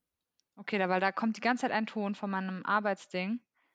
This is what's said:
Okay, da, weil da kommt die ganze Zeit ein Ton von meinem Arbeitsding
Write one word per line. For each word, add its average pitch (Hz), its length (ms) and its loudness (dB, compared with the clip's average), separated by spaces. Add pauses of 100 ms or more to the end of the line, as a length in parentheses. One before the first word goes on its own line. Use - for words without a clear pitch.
(560)
Okay, 208 220 -2
da, 185 100 2
weil 185 120 4
da 190 120 4
kommt 220 240 0
die - 40 -12
ganze 240 220 2
Zeit 262 100 0
ein 220 140 0
Ton 208 280 -4
von 202 160 -6
meinem 190 360 -4
Arbeitsding 202 760 0 (340)